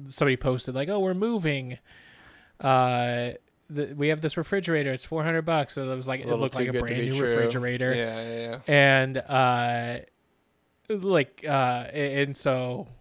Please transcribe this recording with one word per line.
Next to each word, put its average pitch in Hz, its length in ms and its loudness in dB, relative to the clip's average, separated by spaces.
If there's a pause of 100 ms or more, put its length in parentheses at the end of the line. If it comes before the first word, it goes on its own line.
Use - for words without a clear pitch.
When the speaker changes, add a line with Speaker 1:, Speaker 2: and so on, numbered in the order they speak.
Speaker 1:
somebody 131 280 2
posted, 127 380 -2
like, 143 140 -2
"Oh, 208 100 0
we're 185 160 0
moving. 160 640 -2 (800)
Uh, 123 720 2 (380)
the, 147 260 -6
we 147 140 2
have 156 120 0
this 160 160 -2
refrigerator. 160 560 0
It's - 120 -8
four 160 180 -4
hundred 165 200 0
bucks." 156 300 0
So 131 180 -4
it 131 40 -2
was 131 120 -8
like, 131 120 -4
Speaker 2:
A 131 40 -10
Speaker 1:
it 123 40 -8
Speaker 2:
little 120 140 0
Speaker 1:
looked 131 140 -2
Speaker 2:
too 131 80 -2
Speaker 1:
like 127 60 0
a - 40 -2
Speaker 2:
good 123 60 0
to 120 60 0
Speaker 1:
brand 120 160 -2
Speaker 2:
be 120 80 0
Speaker 1:
new 135 80 0
Speaker 2:
true. 131 120 2
Speaker 1:
refrigerator. 123 640 2
Speaker 2:
Yeah, 113 260 -2
yeah, 117 180 -6
yeah. 117 280 -8
Speaker 1:
And, 135 500 6
uh, 123 800 0 (920)
like, 185 580 0
uh, 127 440 0
a-, 143 320 -2
and 139 140 -4
so, 127 500 -2 (140)